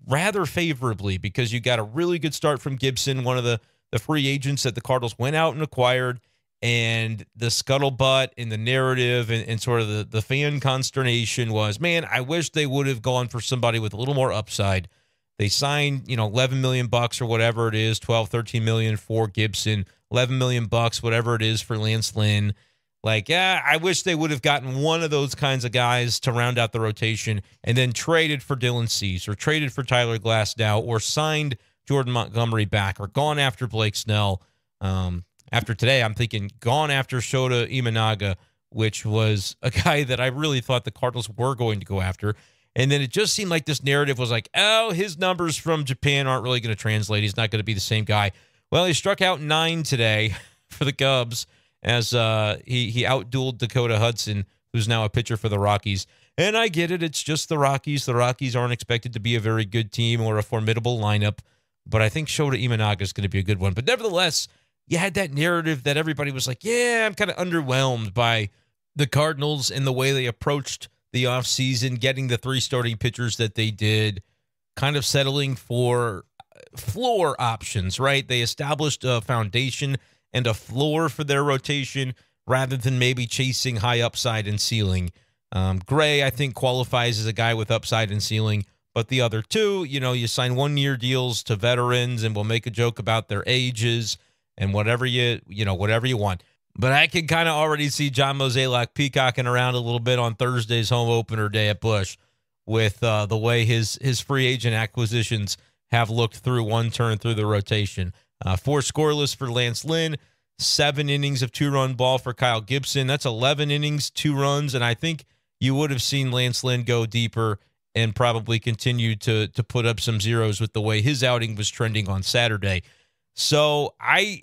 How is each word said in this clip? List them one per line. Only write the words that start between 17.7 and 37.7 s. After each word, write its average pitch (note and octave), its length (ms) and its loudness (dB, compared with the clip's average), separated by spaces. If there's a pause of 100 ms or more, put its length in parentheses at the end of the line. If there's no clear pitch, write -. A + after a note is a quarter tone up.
is, A2 240 2
twelve, A2+ 300 0
thirteen A#2 360 -2
million A2+ 320 2
for A2+ 300 -2
Gibson, G#2+ 580 0 (260)
eleven B2+ 280 2
million B2 280 0
bucks, A#2 360 0
whatever A#2 320 0
it A2 80 -2
is A2 180 0
for A2+ 160 -6
Lance A2 380 0
Lynn. G#2 400 2 (480)
Like, A2 260 0
yeah, F3+ 380 2
I D3+ 100 4
wish E3+ 260 0
they F3+ 120 0
would D#3 160 0
have C#3 120 -2
gotten C3+ 340 0
one D#3+ 260 2
of D#3 80 -2
those C#3+ 240 0
kinds C3 300 0
of A#2 80 -4
guys B2 480 2
to B2+ 120 0
round A#2+ 240 0
out A#2 160 0
the A2+ 80 -2
rotation A2 640 -2 (200)
and A#2+ 140 2
then B2+ 160 2
traded D#3 500 0
for C#3+ 140 -4
Dylan A#2+ 320 -2
Cease F#2 400 -4
or G#2 60 -4
traded D3+ 380 0
for C#3 100 -6
Tyler A#2+ 360 2
Glasnow A2 640 2
or A2+ 180 -2
signed D3+ 580 -2 (280)
Jordan C3+ 260 0
Montgomery A2+ 520 0
back G2 360 0
or G2+ 80 -6
gone D3 300 0
after C3 280 0
Blake G#2+ 300 0
Snell. G#2 440 0 (400)
Um, F#2 440 -2 (280)
after A2+ 220 0
today, B2 280 4
I'm A2 120 -2
thinking G#2+ 360 -4 (100)
gone C#3+ 300 0
after C3+ 280 0
Shota B2+ 520 0